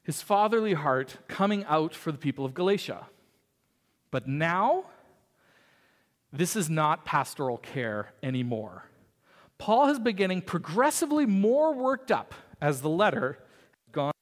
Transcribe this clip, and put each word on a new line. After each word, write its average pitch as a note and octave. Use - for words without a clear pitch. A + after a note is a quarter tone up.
his -
fatherly G#3+
heart C3+
coming G3+
out D#3
for -
the C#3+
people C#3
of C3
Galatia. F3+
But C3
now, F3+
this E3+
is E3+
not D#3
pastoral C3
care A2
anymore. A#2+
Paul B3+
is D4
beginning F#3+
progressively C#4
more A#3
worked C4
up C3+
as C#3+
the D3+
letter E3
has -
gone. C#3+